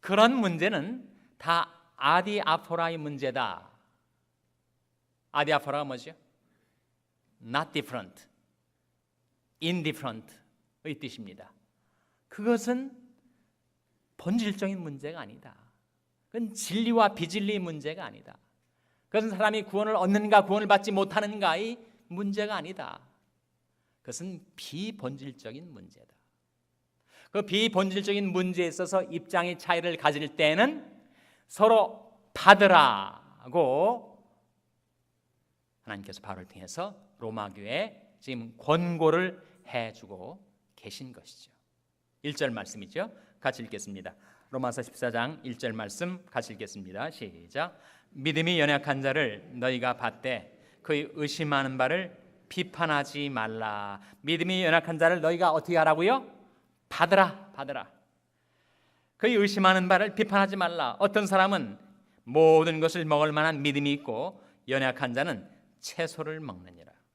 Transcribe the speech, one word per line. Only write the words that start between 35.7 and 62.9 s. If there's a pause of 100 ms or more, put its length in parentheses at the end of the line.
하나님께서
바울을
통해서 (220)
로마
교회에 (200)
지금
권고를 (240)
해주고 (320)
계신
것이죠. (720)
일
절
말씀이죠. (280)
같이
읽겠습니다. (360)
로마서
십사
장
일
절
말씀
같이
읽겠습니다.
시작. (320)
"믿음이
연약한
자를
너희가
받되
그의
의심하는
바를 (320)
비판하지
말라." (220)
믿음이
연약한
자를
너희가
어떻게
하라고요? (600)
받으라,
받으라. (1300)
그의
의심하는
바를
비판하지
말라.
어떤
사람은 (460)
모든
것을